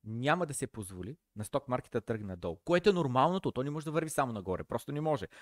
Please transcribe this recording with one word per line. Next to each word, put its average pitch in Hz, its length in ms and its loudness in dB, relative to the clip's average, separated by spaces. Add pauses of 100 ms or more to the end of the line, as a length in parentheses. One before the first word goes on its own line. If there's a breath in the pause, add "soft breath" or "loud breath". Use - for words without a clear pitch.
Няма 131 420 2
да 143 80 -8
се 131 140 -4
позволи 95 500 -10 (180)
на 104 100 -6
сток - 220 -2
маркета 123 340 -2
да - 40 -20
тръгне 107 220 -4
надолу, 90 280 -4
което 175 340 4
е 202 40 6
нормалното, 151 580 4
то 127 120 -2
не 143 60 -2
може 147 160 -6
да 156 60 -4
върви 160 180 0
само 135 240 0
нагоре, 95 300 -2
просто - 280 -4
не 143 100 -2
може. 151 260 0 (140 loud breath)